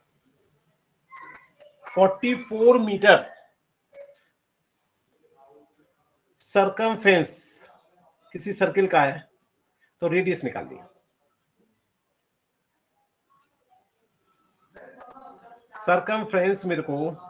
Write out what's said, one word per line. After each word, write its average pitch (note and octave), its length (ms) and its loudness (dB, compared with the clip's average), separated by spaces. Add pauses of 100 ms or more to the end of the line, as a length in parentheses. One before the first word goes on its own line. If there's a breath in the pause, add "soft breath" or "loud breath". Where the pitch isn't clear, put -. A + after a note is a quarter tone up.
(1900)
फ़ोर्टी F#3+ 480 2
फ़ोर A#3 440 2
meter G3+ 460 4 (3250)
circumference G3 1200 0 (720)
किसी F#3+ 200 -10
circle F#3+ 340 0
का E3 140 4
है, C#3 280 -2 (720)
तो E3+ 60 0
radius F3 360 -2
निकाल F2+ 240 -8
लिया। B1+ 200 -20 (4000)
सर्कमफ्रेंस G3 880 -2
मेरे E3+ 160 -4
को D3+ 300 -6 (180)